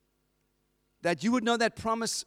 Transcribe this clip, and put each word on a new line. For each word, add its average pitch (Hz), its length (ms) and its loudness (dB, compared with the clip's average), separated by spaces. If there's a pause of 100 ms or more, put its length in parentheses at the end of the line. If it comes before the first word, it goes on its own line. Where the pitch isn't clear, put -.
(1000)
That 170 220 -2
you 226 100 2
would 247 100 2
know 233 140 2
that 226 180 0
promise 226 520 -2